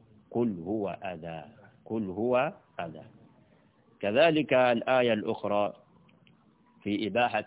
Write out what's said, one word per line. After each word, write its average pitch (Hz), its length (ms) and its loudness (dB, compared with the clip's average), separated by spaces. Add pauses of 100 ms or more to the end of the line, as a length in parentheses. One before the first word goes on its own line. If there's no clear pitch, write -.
(320)
"قل 113 280 0
هو 98 300 -4 (140)
أذى، 82 400 -10 (420)
قل 110 240 -4
هو 123 440 0 (260)
أذى". 78 240 -10 (960)
كذلك 147 540 2
الآية 123 600 4
الأخرى 104 600 -2 (1120)
في 104 240 -2
إباحة 113 400 0